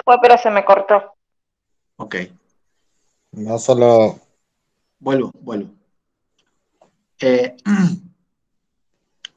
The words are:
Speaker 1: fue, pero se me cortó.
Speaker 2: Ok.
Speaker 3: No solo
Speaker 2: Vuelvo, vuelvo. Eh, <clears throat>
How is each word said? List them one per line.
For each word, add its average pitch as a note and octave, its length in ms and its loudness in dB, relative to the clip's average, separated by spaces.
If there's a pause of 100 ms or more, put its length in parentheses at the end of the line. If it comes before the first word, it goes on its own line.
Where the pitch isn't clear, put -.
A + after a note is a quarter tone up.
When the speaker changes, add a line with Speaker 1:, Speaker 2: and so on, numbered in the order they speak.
Speaker 1:
fue, B3 160 4
pero A#3+ 160 6
se A#3 120 -4
me G3+ 140 -2
cortó. G3 400 0 (920)
Speaker 2:
Ok. G#2 180 -14 (1200)
Speaker 3:
No G#2+ 260 -10
solo A#2+ 640 2 (800)
Speaker 2:
Vuelvo, C3+ 320 -4 (100)
vuelvo. G#2 280 -12 (1500)
Eh, B3 360 -2 (100)
<clears throat> F#3+ 520 -4 (1200)